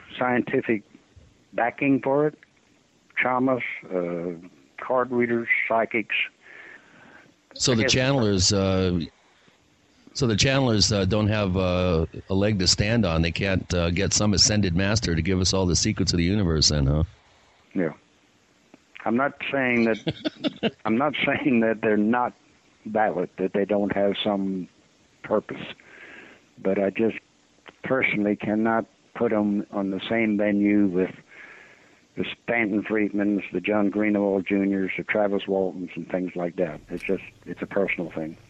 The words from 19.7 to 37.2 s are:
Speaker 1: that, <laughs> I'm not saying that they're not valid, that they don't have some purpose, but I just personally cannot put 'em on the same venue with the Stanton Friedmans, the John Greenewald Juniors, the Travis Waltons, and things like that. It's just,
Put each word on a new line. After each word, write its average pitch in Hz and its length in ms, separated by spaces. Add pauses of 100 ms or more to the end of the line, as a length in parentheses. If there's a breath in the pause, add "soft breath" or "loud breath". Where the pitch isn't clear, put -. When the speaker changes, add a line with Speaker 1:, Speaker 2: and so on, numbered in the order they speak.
Speaker 1:
that, - 920
<laughs> - 60
I'm 110 120
not 143 160 (120)
saying 131 360
that 113 200
they're 110 160
not 113 360 (520)
valid, 107 520
that 92 160
they 98 120
don't 101 300
have 101 280
some 95 440 (560)
purpose, - 400 (960 loud breath)
but 98 180
I 98 100
just 107 280 (640)
personally 104 520
cannot 110 500 (300)
put 117 160
'em 104 400
on 98 200
the 95 180
same 110 280
venue 104 500
with 90 240 (1040 loud breath)
the 95 100 (180)
Stanton 110 400
Friedmans, 101 680
the 90 100
John 104 300
Greenewald 101 560
Juniors, 98 500
the 87 60
Travis 101 440
Waltons, 92 480
and 85 140
things 92 260
like 87 200
that. 82 240 (100)
It's 87 140
just, 95 200 (220)